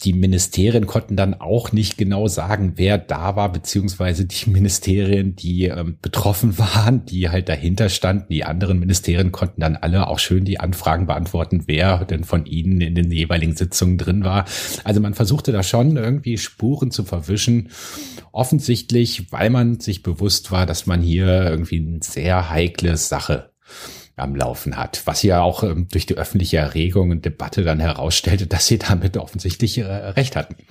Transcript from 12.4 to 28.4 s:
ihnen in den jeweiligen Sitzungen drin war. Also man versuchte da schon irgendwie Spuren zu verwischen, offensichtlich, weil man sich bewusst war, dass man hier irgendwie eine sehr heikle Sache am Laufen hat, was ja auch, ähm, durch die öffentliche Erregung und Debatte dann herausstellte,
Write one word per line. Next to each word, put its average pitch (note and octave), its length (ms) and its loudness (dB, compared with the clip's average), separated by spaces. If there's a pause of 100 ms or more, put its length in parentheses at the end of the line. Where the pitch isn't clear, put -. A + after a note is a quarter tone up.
ihnen F2 340 0
in E2+ 140 0
den F2 160 2
jeweiligen D#2+ 460 0
Sitzungen F2+ 420 0
drin F#2+ 240 0
war. F#2+ 220 0 (400)
Also G#2 160 2
man G#2 140 -2
versuchte B2 360 0
da G2+ 140 2
schon C3 320 2
irgendwie A#2+ 420 -2
Spuren C3+ 540 -2
zu - 100 -2
verwischen, G2 680 0 (600)
offensichtlich, A#2+ 1000 0
weil G2 180 2
man A#2+ 300 2
sich G2 240 -6
bewusst F#2 480 -2
war, F#2 140 2
dass - 200 -4
man F2 160 2
hier E2+ 240 2 (240)
irgendwie E2 300 -2
eine D#2+ 220 -4
sehr F2 480 0
heikle E2+ 460 0
Sache - 540 -4 (640)
am C#2 200 -6
Laufen C2+ 400 -4
hat, - 300 -8
was - 160 -2
ja F2+ 180 6
auch, F2 240 0
ähm, F2 260 -2
durch F#2 140 0
die - 120 -2
öffentliche F2 420 0
Erregung F2 520 2
und E2 140 -2
Debatte - 400 -4
dann D#2+ 160 0
herausstellte, D#2+ 640 0